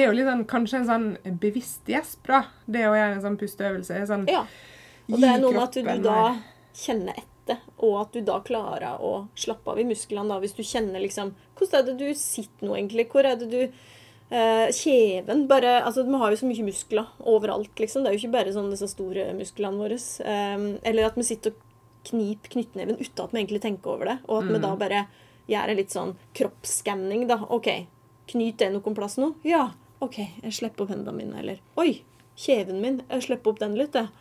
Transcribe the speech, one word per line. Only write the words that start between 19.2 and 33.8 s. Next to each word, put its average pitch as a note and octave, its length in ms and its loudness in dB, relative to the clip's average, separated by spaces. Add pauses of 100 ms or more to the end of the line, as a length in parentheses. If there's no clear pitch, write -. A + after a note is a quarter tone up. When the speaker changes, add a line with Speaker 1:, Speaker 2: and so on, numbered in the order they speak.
Speaker 2:
musklene G3 440 -6
våre. G#3+ 200 -4 (260)
Ehm, G3+ 600 -2
eller A3+ 220 4
at A3 100 0
vi B3 60 0
sitter A3 280 -2
og G#3+ 60 -18 (480)
kniper G#3+ 440 -4
knyttneven A3+ 520 -4
uten - 240 -6
at - 80 -8
vi A#3 120 -2
egentlig G#3 180 -4
tenker G3+ 280 -4
over - 140 -4
det, B3 140 -2 (100)
og A3 160 0
at F#3 40 -2
vi F3 100 2
Speaker 1:
Mm. - 40 0
Speaker 2:
da G3 140 -2
bare G3+ 300 0 (420)
gjør G#3 220 0
en G#3+ 60 0
litt G3 140 -2
sånn F3+ 240 -6 (200)
kroppsskanning, G3+ 920 -4
da. A#3 240 0
OK, A3+ 360 -2 (420)
knyt A3+ 300 -2
det G3 140 2
noen G3+ 220 -4
plass G#3 240 -6
nå? D4+ 240 0
Ja. D4+ 280 2 (300)
OK, B3+ 180 -6
jeg G#3+ 340 -8
slipper A3 320 -6
opp G3 60 -8
hendene G#3 260 -6
mine, G#3+ 220 -10
eller... - 200 -8 (180)
Oi, D#4 260 2 (340)
kjeven F#3+ 440 0
min, B3 300 -2
jeg B3+ 120 -2
slipper B3 280 -2
opp G#3+ 80 -6
den G#3 160 -2
litt, C#4+ 180 0